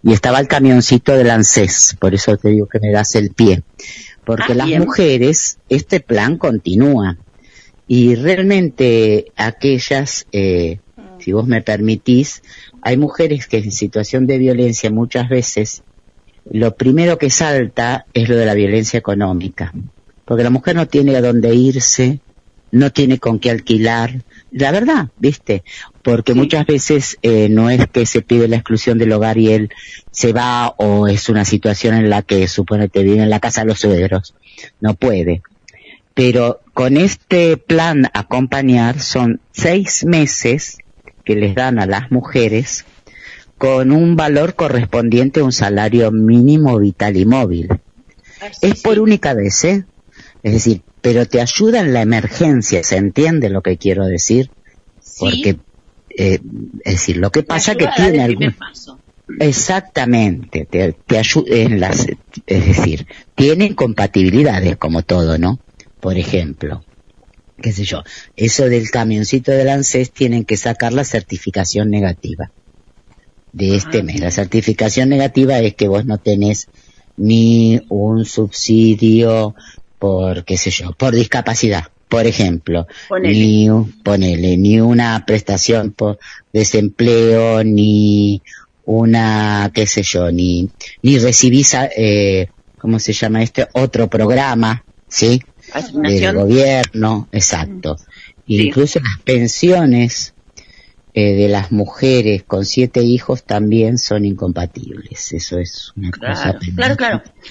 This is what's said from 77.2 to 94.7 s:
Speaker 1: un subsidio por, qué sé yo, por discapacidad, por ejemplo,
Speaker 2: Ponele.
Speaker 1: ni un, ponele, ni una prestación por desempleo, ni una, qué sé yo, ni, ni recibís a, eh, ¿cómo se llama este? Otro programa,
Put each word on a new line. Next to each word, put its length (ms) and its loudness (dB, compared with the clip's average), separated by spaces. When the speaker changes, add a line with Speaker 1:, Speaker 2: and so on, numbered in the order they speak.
Speaker 1:
un 340 -2
subsidio 1300 2
por, 460 -2
qué 120 -4
sé 140 -4
yo, 220 -6
por 220 -2
discapacidad, 720 -2
por 180 0
ejemplo, 600 -2
Speaker 2:
Ponele. 300 0
Speaker 1:
ni 300 4
un, 240 0
ponele, 540 0
ni 240 4
una 460 2
prestación 640 -2
por 260 -4
desempleo, 1120 2
ni 800 2
una, 880 0
qué 120 0
sé 160 -2
yo, 300 -2
ni, 380 -2
ni 160 4
recibís 560 2
a, 200 -2
eh, 540 0
¿cómo 200 -2
se 140 -4
llama 300 -2
este? 320 -2
Otro 340 0
programa, 720 0